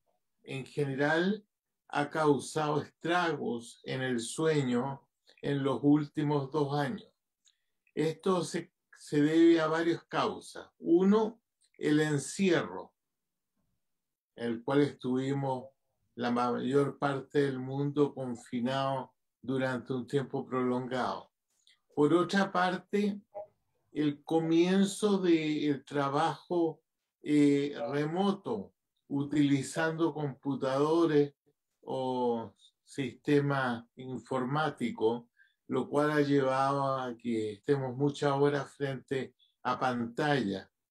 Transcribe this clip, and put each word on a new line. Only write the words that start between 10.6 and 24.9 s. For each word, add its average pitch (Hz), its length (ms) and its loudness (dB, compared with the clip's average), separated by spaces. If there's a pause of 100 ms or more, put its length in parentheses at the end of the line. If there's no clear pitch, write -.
Uno, 196 600 4 (360)
el 151 240 2
encierro, 147 920 -2 (1400)
el 117 280 -6
cual 139 180 2
estuvimos 131 880 -2 (460)
la 240 160 -2
mayor 123 680 0
parte 139 460 -2
del 131 160 -2
mundo 139 540 0
confinado 131 1000 -4 (280)
durante 131 520 -4
un 120 140 -6
tiempo 135 380 -4
prolongado. 127 840 -2 (640)
Por 147 200 2
otra 190 380 2
parte, 185 680 0 (720)
el 147 300 -2
comienzo 180 960 2